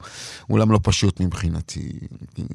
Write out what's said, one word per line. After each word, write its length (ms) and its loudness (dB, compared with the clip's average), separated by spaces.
עולם 220 4
לא 120 6
פשוט 380 2
מבחינתי. 720 -2